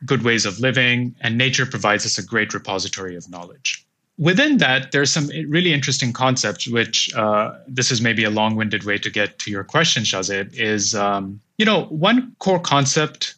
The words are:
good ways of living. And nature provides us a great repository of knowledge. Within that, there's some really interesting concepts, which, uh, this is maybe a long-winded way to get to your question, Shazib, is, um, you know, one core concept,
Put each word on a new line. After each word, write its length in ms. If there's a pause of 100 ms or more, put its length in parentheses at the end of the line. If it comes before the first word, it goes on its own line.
good 180
ways 220
of 140
living. 600
And 160
nature 280
provides 400
us 120
a 80
great 280
repository 640
of 140
knowledge. 560 (340)
Within 380
that, 340
there's 200
some 180 (180)
really 260
interesting 380
concepts, 560
which, 480
uh, 380 (140)
this 220
is 120
maybe 240
a 40
long-winded 540
way 140
to 120
get 300
to 100
your 140
question, 400
Shazib, 500
is, 400
um, 460 (180)
you 80
know, 200
one 540
core 200
concept, 800